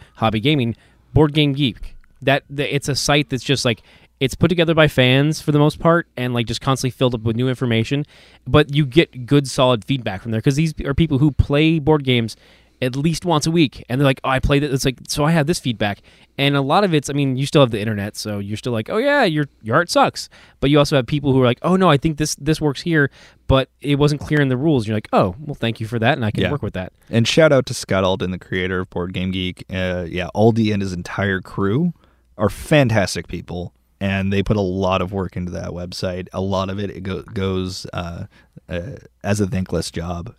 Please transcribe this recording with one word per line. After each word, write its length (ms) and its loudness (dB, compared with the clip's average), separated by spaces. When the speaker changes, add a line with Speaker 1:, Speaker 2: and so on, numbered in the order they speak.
Speaker 1:
hobby 260 0
gaming, 340 0
Board 200 4
Game 200 2
Geek, 420 -4
that, 260 2
the, 260 -4
it's 140 -4
a 60 -4
site 340 0
that's 160 -4
just, 180 0
like, 200 -2
it's 160 -2
put 140 4
together 260 2
by 140 6
fans 500 4
for 140 0
the 60 4
most 200 2
part 280 2
and, 160 -4
like, 120 -2
just 140 -6
constantly 320 -2
filled 240 0
up 60 -8
with 160 -2
new 100 0
information. 580 -2
But 300 4
you 100 2
get 400 2
good, 220 2
solid 380 2
feedback 360 -4
from 100 -8
there 100 0
'cause 160 2
these 160 0
are 100 -4
people 260 2
who 120 4
play 480 2
board 240 2
games 320 0
at 120 -4
least 300 -2
once 200 0
a 60 0
week, 380 0
and 120 -2
they're 60 4
like, 160 0
"Oh, 60 -2
I 100 0
played 240 2
it." 100 -2
It's 120 -2
like, 120 -2
"So 160 -4
I 100 2
have 120 2
this 140 -2
feedback," 420 -4
and 160 2
a 60 2
lot 220 2
of 120 2
it's, 160 -2
I 20 -4
mean, 240 0
you 80 -2
still 160 4
have 80 6
the 100 -4
internet, 380 -4
so 220 -6
you're 180 -6
still 140 -6
like, 180 -4
"Oh 80 -2
yeah, 260 2
your, 220 0
your 140 -2
art 160 0
sucks," 380 0
but 120 2
you 80 6
also 160 2
have 100 2
people 260 0
who 120 4
are 20 6
like, 160 2
"Oh 140 2
no, 160 6
I 60 6
think 200 -2
this, 240 -2
this 180 0
works 220 -2
here, 300 2
but 220 2
it 180 0
wasn't 220 2
clear 200 0
in 60 2
the 100 0
rules." 300 0
You're 100 -2
like, 160 -8
"Oh, 260 2
well, 140 -10
thank 260 -4
you 60 -6
for 140 -6
that, 180 2
and 80 -4
I 60 -2
can 100 -4
Speaker 2:
Yeah. 100 0
Speaker 1:
work 120 -6
with 100 -8
that." 180 -8
Speaker 2:
And 160 2
shout 240 6
out 160 4
to 80 -8
Scott 280 0
Alden, 280 0
the 80 -8
creator 400 -4
of 100 -8
Board 240 -6
Game 160 -4
Geek. 420 -6
Uh, 380 -4
yeah, 240 -6
Aldi 400 4
and 80 -2
his 100 -4
entire 480 -4
crew 540 -2
are 140 0
fantastic 800 0
people, 480 -10
and 340 -2
they 80 2
put 160 0
a 40 0
lot 420 0
of 100 -6
work 240 -6
into 140 -6
that 180 -10
website. 640 -8
A 80 -4
lot 300 -2
of 80 -6
it, 100 -6
it 140 -12
go-, 180 -6
goes, 720 -6
uh, 300 -8
uh, 120 -6
as 200 -2
a 60 0
thankless 440 -4
job, 480 -8